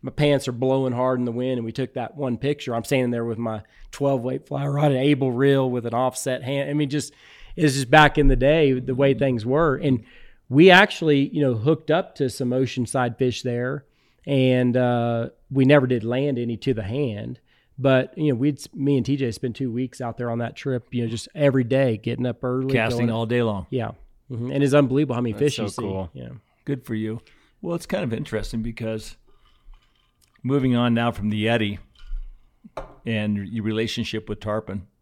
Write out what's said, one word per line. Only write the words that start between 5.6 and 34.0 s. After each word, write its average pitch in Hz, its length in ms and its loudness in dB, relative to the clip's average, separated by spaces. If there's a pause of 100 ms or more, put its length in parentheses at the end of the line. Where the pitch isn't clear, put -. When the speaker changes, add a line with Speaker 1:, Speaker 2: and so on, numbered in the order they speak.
Speaker 1:
with 123 160 -4
an 117 80 -4
offset 127 480 -2
hand. 139 260 -4
I 143 60 -4
mean, 147 160 0
just, 143 240 -6 (420)
it's 151 200 2
just 127 160 -2
back 151 260 8
in 143 100 6
the 135 80 8
day, 143 440 4
the 123 160 -4
way 139 180 4
things 127 320 0
were. 139 300 2
And 131 280 0 (460)
we 160 220 8
actually, 160 580 4
you 147 140 -4
know, 127 100 2
hooked 151 380 0
up 180 240 0
to 139 160 -2
some 127 180 -4
oceanside 123 720 -2
fish 127 240 -2
there, 127 420 -6 (400)
and, 127 500 4
uh, 120 540 0 (220)
we 131 120 2
never 135 220 8
did 123 180 0
land 127 360 -2
any 117 180 -4
to 135 160 -2
the 107 100 -4
hand. 117 560 -6 (380)
But, 131 400 2
you 151 120 2
know, 127 60 2
we'd, 135 240 0 (140)
me 139 240 0
and 117 80 0
T 139 100 0
J 135 140 -2
spent 113 260 -6
two 131 160 -4
weeks 127 300 -6
out 117 160 -8
there 120 140 -4
on 117 80 -4
that 117 160 -6
trip, 127 360 -4
you 120 120 -2
know, 117 40 -2
just 113 280 -6
every 135 300 4
day, 127 320 2
getting 120 280 -4
up 120 180 -6
early, 131 300 -2
Speaker 2:
Casting 117 320 0
Speaker 1:
going 117 60 0
Speaker 2:
all 113 160 -2
day 120 160 2
long. 101 260 -2
Speaker 1:
Yeah. 117 220 -4 (400)
Mm-hmm. 120 220 -8
And 139 100 2
it's 135 100 2
unbelievable 135 400 2
how 120 80 -2
many 117 120 -2
Speaker 3:
That's 143 100 -2
Speaker 1:
fish 147 140 2
Speaker 3:
so 113 60 -4
Speaker 1:
you 101 60 -4
see. 120 140 -10
Speaker 3:
cool. 95 300 -6
Speaker 1:
Yeah. - 160 -14 (360)
Speaker 2:
Good 135 180 -6
for 113 120 -6
you. 110 260 -6 (400)
Well, 170 140 -6
it's 170 100 -8
kind - 180 -4
of 120 100 -4
interesting 113 480 -6
because 110 540 -8 (1300)
moving 131 320 2
on 120 180 2
now 117 180 2
from 107 180 -4
the 107 160 -2
Yeti 110 340 0 (1300)
and 104 420 -4
your 110 160 -6
relationship 110 680 -4